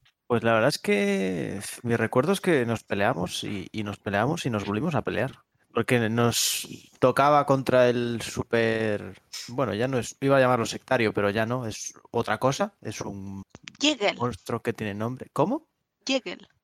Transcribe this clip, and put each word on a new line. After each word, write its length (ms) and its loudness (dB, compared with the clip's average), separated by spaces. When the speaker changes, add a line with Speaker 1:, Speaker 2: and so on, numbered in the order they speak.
Speaker 1:
Pues 160 0
la 100 4
verdad 160 4
es 100 -4
que 800 -2
mi 140 0
recuerdo 360 2
es 80 -4
que 240 2
nos 180 -2
peleamos 600 -2
y, 280 -6
y 120 -6
nos 160 -6
peleamos 460 0
y 40 0
nos 160 -2
volvimos 300 -2
a 80 2
pelear. 280 -2
Porque 380 2
nos 580 0
tocaba 480 4
contra 440 4
el 340 -2
super, 1000 -2
bueno, 260 -2
ya 120 0
no 120 0
es, 200 -8
iba 160 4
a 40 6
llamarlo 260 4
sectario, 480 0
pero 160 2
ya 160 0
no, 220 -4
es 260 -10
otra 300 -2
cosa, 420 0
es 200 -10
un 420 -10
Speaker 2:
Jägel. 380 0
Speaker 1:
monstruo 460 -6
que 100 -2
tiene 220 -6
nombre. 360 -6
¿Cómo? 380 -2
Speaker 2:
Jägel. 400 -6